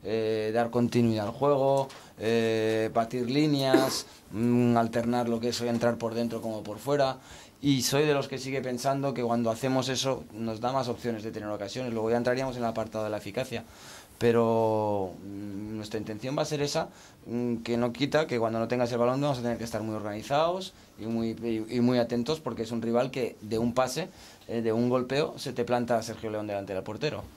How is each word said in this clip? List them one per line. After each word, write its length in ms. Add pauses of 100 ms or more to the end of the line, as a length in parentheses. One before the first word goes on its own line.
eh, 500
dar 180
continuidad 560
al 60
juego, 540 (320)
eh, 720
batir 380
líneas, 760 (120)
<clears throat> 140
mm, 440
alternar 520
lo 100
que 120
es 100
entrar 360
por 180
dentro 280
como 220
por 140
fuera. 400 (440)
Y 200
soy 220
de 100
los 120
que 120
sigue 240
pensando 520
que 80
cuando 260
hacemos 400
eso 440
nos 280
da 120
más 160
opciones 340
de 80
tener 180
ocasiones. 440
Luego 180
ya 60
entraríamos 400
en 80
el 40
apartado 360
de 60
la 80
eficacia. 440 (560)
Pero, 960 (100)
mm, 520
nuestra 220
intención 380
va 60
a 20
ser 160
esa, 280 (380)
mm, 360
que 160
no 120
quita 360
que 120
cuando 200
no 100
tengas 240
el 60
balón 220
vamos 180
a 40
tener 140
que 80
estar 180
muy 120
organizados 800 (240)
y 80
muy, 240
y, 460
y 40
muy 180
atentos, 400
porque 260
es 60
un 120
rival 280
que 300
de 180
un 140
pase, 360 (380)
eh, 140
de 140
un 160
golpeo, 480
se 160
te 100
planta 380
Sergio 260
León 180
delante 280
del 80
portero. 420 (120)